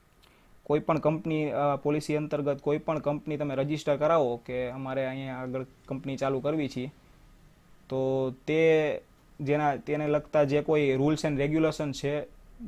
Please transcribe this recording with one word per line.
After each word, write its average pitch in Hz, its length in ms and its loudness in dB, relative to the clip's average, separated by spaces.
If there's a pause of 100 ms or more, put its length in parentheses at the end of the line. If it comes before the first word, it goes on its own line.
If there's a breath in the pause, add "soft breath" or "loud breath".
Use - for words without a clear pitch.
(640 soft breath)
કોઈ 147 180 2
પણ 156 180 0
કંપની, 156 520 0
અ, 143 260 0
પોલિસી 147 400 0
અંતર્ગત 147 440 -2
કોઈ 151 180 0
પણ 208 200 -4
કંપની 190 380 -2
તમે 147 180 -4
રજિસ્ટર 147 420 0
કરાવો 147 400 2 (100)
કે 123 240 -4
અમારે 131 360 -4
અહીંયા 131 300 -6
આગળ 127 280 -6 (240)
કંપની 135 280 -6
ચાલુ 135 240 -2
કરવી 147 280 -2
છે, 127 240 -6 (960)
તો 131 420 0 (160)
તે 156 540 4 (400)
જેના, 147 360 2
તેને 147 300 -2
લગતા 147 380 2
જે 143 180 2
કોઈ 147 340 2
rules 143 280 2
and 147 140 0
regulation 151 540 0
છે, 143 320 -4 (440)